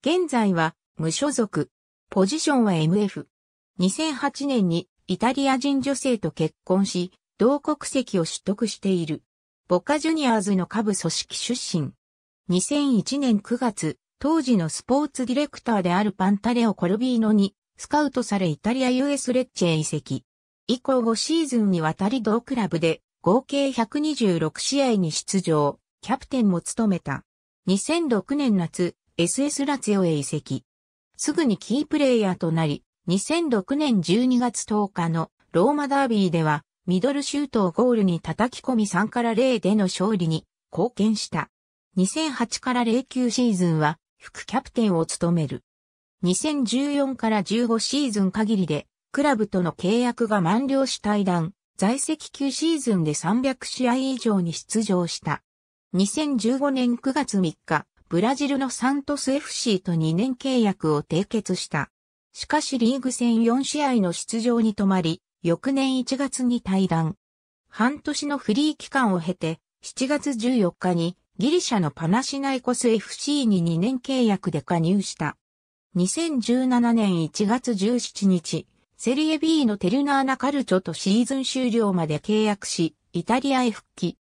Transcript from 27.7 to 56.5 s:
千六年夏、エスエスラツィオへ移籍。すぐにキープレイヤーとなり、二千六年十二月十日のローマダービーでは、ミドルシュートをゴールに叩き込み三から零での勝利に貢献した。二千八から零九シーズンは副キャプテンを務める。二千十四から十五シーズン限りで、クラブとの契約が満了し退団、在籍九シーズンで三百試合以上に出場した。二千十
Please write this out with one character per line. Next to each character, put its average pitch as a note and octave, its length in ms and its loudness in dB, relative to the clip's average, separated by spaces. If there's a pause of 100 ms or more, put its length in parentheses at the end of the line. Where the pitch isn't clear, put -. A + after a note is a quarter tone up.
千 D#4+ 300 0
六 A#3+ 300 0
年 C4 200 2
夏、 F3 380 -2 (220)
エ E3+ 100 2
ス B3+ 160 -2
エ C#4+ 80 0
ス C#4 160 -4
ラ C#4+ 140 -2
ツ G#3+ 100 -4
ィ G3+ 80 2
オ F#3 60 2
へ E3 100 2
移 D3 80 -2
籍。 C3+ 400 -6 (540)
す - 160 -4
ぐ D#4 120 0
に A3 140 2
キ B3+ 220 -2
ー D4+ 80 -4
プ D4+ 100 0
レ C4 200 4
イ - 20 4
ヤ F#3+ 140 0
ー - 40 -8
と E3 140 -2
な D#3+ 160 0
り、 C#3+ 160 -6 (240)
二 F3+ 100 2
千 E4 300 -2
六 A#3 260 0
年 C#4+ 260 2
十 G3 260 2
二 B3+ 120 2
月 A#3+ 260 -2
十 G#3 240 -2
日 E3+ 200 -4
の D#3+ 240 -2 (180)
ロ F#3+ 200 4
ー - 20 0
マ D4 160 -2
ダ C#4 160 2
ー C4+ 40 0
ビ G3+ 200 2
ー - 20 2
で E3 140 0
は、 D3+ 180 0 (240)
ミ F3+ 140 2
ド C4+ 120 2
ル C#4 120 -2
シ C#4+ 160 -2
ュ - 60 -2
ー - 20 -16
ト G#3 180 0
を E3+ 60 0
ゴ B3 180 4
ー A#3+ 60 4
ル G#3+ 80 2
に E3+ 160 2
叩 - 420 -4
き - 20 -20
込 B3+ 120 0
み G#3+ 100 2
三 G3 220 0
か A#3+ 140 -2
ら A#3 120 0
零 B3 240 2
で F#3+ 160 2
の G#3 120 4
勝 G#3 300 0
利 F3 120 0
に D#3+ 180 -2 (240)
貢 G3+ 220 -2
献 G#3+ 240 2
し - 120 -8
た。 - 220 -6 (460)
二 F#3 100 4
千 D#4 240 -2
八 A#3 300 -4
か B3+ 140 -2
ら A#3+ 100 2
零 A3+ 180 2
九 B3+ 280 -2
シ B3 200 2
ー G#3 60 2
ズ F3+ 100 2
ン D#3+ 140 2
は D3+ 180 0 (220)
副 - 260 -18
キ G#3 100 -6
ャ C#4 60 0
プ - 80 -20
テ A#3 160 0
ン F#3+ 80 2
を E3 100 2
務 E3+ 280 -2
め D#3+ 160 0
る。 C3+ 160 -10 (580)
二 F3+ 140 2
千 D4 280 -2
十 C4 280 -2
四 C#4 240 0
か A3+ 140 -2
ら G#3+ 120 2
十 A#3 240 0
五 A3+ 140 0
シ C#4+ 260 -2
ー A#3 60 -2
ズ G3+ 100 0
ン F#3 80 2
限 G#3+ 260 0
り F#3 120 2
で、 D3 180 -4 (240)
ク - 140 0
ラ D4 100 2
ブ G#3+ 140 0
と C#3+ 160 0
の D3 80 -2
契 G3 260 0
約 A#3+ 300 0
が G#3 120 2
満 G#3+ 280 2
了 C4+ 180 2
し - 160 -6
退 G#3 220 0
団、 F3 300 0 (240)
在 A3+ 200 2
籍 - 340 -6
九 C#4 180 -2
シ D#4+ 260 0
ー - 20 -4
ズ A#3+ 180 0
ン E3+ 80 2
で D3+ 80 0
三 G3 300 0
百 C4 240 -4
試 - 200 -2
合 A#3+ 100 2
以 C4 200 -2
上 A3 240 0
に E3+ 140 -2
出 - 260 -4
場 F#3 260 0
し - 140 -8
た。 D3+ 220 -4 (500)
二 F#3+ 140 2
千 D4 320 -2
十 A3 180 0